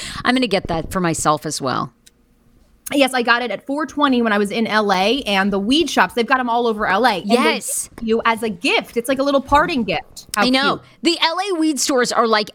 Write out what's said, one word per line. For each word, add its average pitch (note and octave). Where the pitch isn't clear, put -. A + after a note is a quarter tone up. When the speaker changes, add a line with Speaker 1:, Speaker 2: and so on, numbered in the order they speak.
Speaker 1:
I'm B3
gonna B3+
get F#3
that E3
for G3
myself D#3+
as D3
well. B2+
Speaker 2:
Yes, C4
I B3+
got A#3+
it A#3
at G3
four D4
twenty C#4
when A3+
I G#3
was G#3
in A3+
L G3+
A, G3+
and G3+
the G3
weed C4+
shops, F#3
they've A#3
got C4
'em B3
all A#3+
over G#3+
L G3+
A. G3+
And G#3
they A#3
Speaker 1:
Yes. C4+
Speaker 2:
give A3+
you A3+
as A#3
a A#3
gift. C4
It's A#3
like C4+
a -
little C#4
parting C#4+
gift. -
How G#3
Speaker 1:
I B3+
know. C4
Speaker 2:
cute. -
Speaker 1:
The E4
L E4
A F#4
weed D#4
stores B3
are A#3
like G#3+